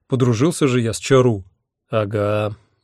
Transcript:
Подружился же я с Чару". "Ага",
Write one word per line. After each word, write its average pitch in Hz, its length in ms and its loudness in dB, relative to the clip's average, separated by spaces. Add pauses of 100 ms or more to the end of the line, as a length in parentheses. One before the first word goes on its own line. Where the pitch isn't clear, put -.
Подружился 131 600 0
же 123 140 0
я 113 120 -2
с - 40 -10
Чару". 123 460 2 (480)
"Ага", 107 640 -2 (280)